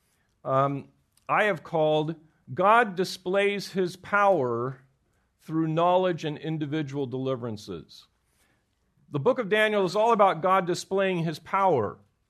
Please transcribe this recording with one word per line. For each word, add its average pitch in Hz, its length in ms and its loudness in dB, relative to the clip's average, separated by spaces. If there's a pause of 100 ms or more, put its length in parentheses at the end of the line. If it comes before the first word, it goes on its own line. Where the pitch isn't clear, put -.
(440)
um, 139 420 0 (420)
I 170 160 2
have 190 200 -2
called 156 500 0 (400)
God 208 400 4
Displays 196 800 -2
His 185 240 -4
Power 135 840 0 (640)
Through 160 220 -2
Knowledge 175 580 2
and 151 140 -6
Individual 147 680 -6
Deliverances. 117 1000 -8 (1040)
The 147 80 -4
book 247 220 0
of 208 80 -4
Daniel 214 360 2
is 175 120 -2
all 226 160 4
about 190 280 4
God 185 280 2
displaying 185 560 -2
His 160 160 -4
power, 165 580 0 (320)